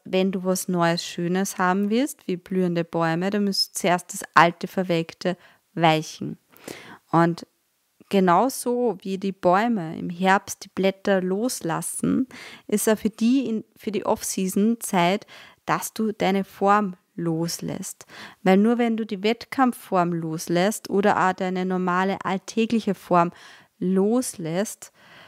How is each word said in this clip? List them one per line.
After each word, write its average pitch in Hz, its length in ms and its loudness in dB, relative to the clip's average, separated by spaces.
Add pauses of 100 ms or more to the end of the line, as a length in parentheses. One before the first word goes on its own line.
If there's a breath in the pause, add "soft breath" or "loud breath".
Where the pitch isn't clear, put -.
wenn 190 280 2
du 180 120 -6
was 185 220 -2
Neues, 170 380 0
Schönes 180 540 -4
haben 190 300 2
willst, 240 380 -2
wie 180 100 -4
blühende 175 480 -2
Bäume, 170 460 -2
dann 208 140 0
müsst - 340 -2
zuerst 180 340 0
das - 100 -10 (120)
alte, 175 320 6
Verwelkte 180 680 -2 (380 soft breath)
weichen. 160 640 0 (760 loud breath)
Und 170 340 2 (640)
genauso 208 920 2
wie 190 160 -6
die 196 140 -4
Bäume 185 640 0
im 175 140 -6
Herbst 185 540 0
die - 100 -20
Blätter 190 480 0
loslassen, 185 1040 -2 (400 loud breath)
ist 214 220 0
auch 214 100 4
für 208 120 -2
die 240 360 2
in, 220 180 -4 (120)
für - 160 -6
die 202 120 -4
Off-Season 202 760 0
Zeit, 180 460 0 (380 loud breath)
dass - 300 -2
du 220 180 -2
deine 190 300 0
Form 196 540 0 (180)
loslässt. 170 920 -6 (360 loud breath)
Weil 190 140 6
nur 226 220 4
wenn 233 180 0
du 220 100 -4
die 190 160 -8
Wettkampfform 214 880 0
loslässt 170 800 -2
oder 190 380 2
auch 185 60 0
deine 185 300 -4
normale 185 600 -2
alltägliche 214 680 -2
Form 175 360 2 (480 loud breath)
loslässt, 190 1120 -2 (360 loud breath)